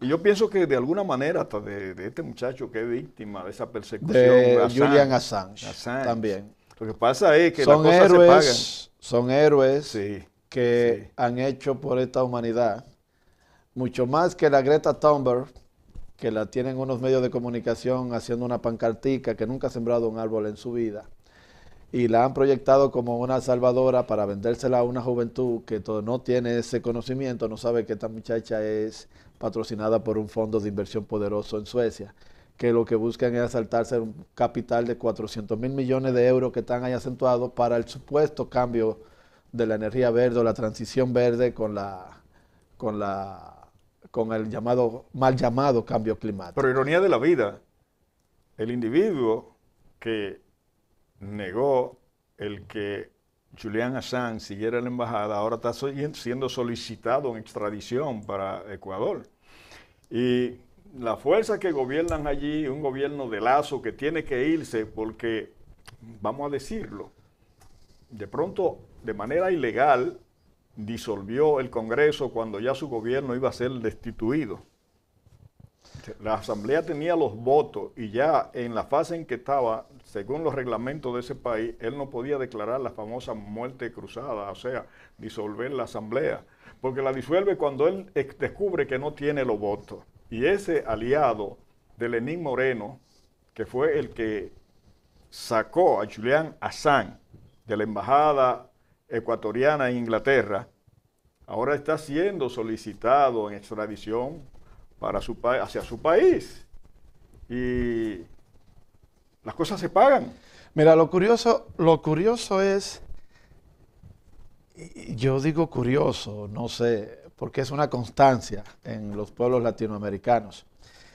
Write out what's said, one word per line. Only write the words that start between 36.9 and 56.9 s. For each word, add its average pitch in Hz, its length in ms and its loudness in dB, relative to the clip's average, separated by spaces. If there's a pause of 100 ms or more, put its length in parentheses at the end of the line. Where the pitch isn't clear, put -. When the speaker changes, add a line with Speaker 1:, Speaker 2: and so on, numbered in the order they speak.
Speaker 2:
acentuados 123 600 0
para 120 260 2
el 117 100 -4
supuesto 147 600 -2
cambio 117 500 0 (500)
de 117 160 -2
la 107 100 0
energía 117 340 0
verde 120 300 2
o 117 40 4
la 113 80 2
transición 120 600 -2
verde 120 400 2
con 107 200 -4
la, 98 460 -10 (560)
con 107 220 -4
la 98 600 -8 (500)
con 113 220 -2
el 110 180 -2
llamado, 117 640 0
mal 131 240 2
llamado 127 480 2
cambio 110 340 -2
climático. 95 380 -8
Speaker 1:
Pero 135 140 2
ironía 139 300 2
de 196 80 4
la 139 100 4
vida, 117 420 2 (960)
el 110 140 -4
individuo 123 840 0 (420)
que 104 420 -6 (800)
negó 104 800 -2 (400)
el 101 280 -10
que 101 440 -8 (500)
Julian 117 360 -4
Assange 117 440 -6
siguiera 110 380 -4
en 120 60 -4
la 123 60 -6
embajada, 113 460 -4
ahora 110 200 -2
está 120 160 -4
soy-, 139 420 -6
siendo 127 340 -4
solicitado 120 840 -4